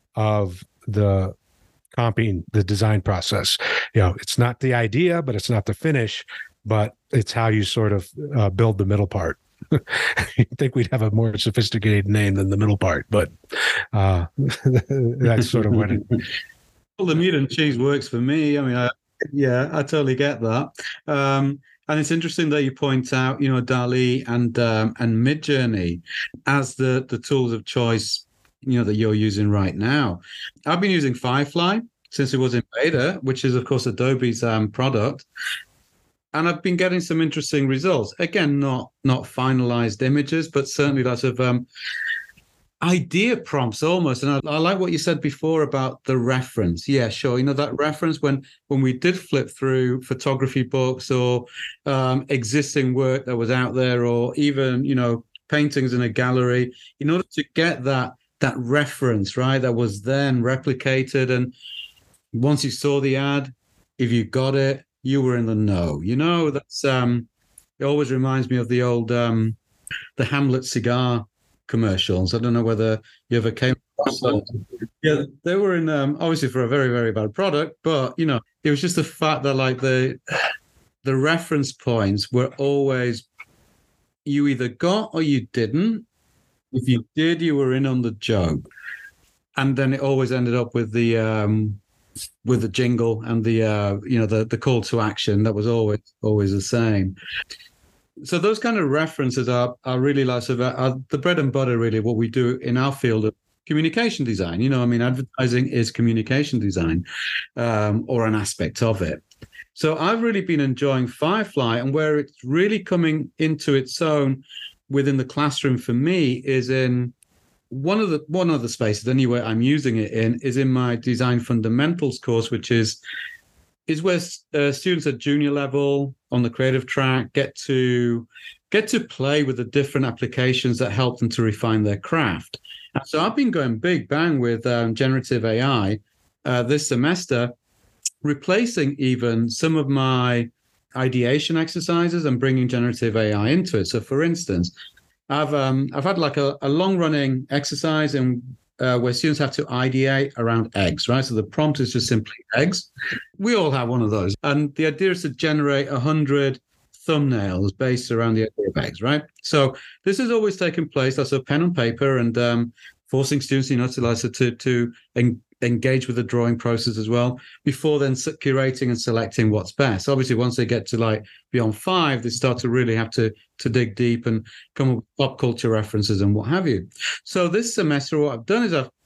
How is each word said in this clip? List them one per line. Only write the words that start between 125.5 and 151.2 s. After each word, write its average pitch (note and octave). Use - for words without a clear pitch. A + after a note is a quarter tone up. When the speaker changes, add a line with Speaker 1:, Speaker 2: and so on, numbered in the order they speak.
Speaker 2:
level C#3
on B2+
the A#2
creative C3
track C3
get C3+
to, B2
get G#3+
to A#3+
play D3
with C3
the A#2+
different C3+
applications B2+
that B2
help A#2+
them A2+
to A#2+
refine A2
their G2+
craft. B2+
And -
so D#3
I've A3
been C4
going B2+
big E3+
bang D3+
with, A#2
um, A#2
generative B2+
A A2+
I, A2
uh, B2
this D3
semester, B2+
replacing D3
even A#2
some D#3+
of C#3+
my B2
ideation C3
exercises E3+
and B2+
bringing C3
generative A#2+
A A2
I G#2
into E3+
it. F#2
So A2+
for C#3
instance, G2
I've, D3
um, C3+
I've C#3+
had, F#3
like, D3
a, C#3
a C#3
long F3+
running C#3
exercise D3
in, B2+
uh, B2
where B2
students D3+
have C3+
to D3
ideate C3
around A2+
eggs, F#2+
right? C3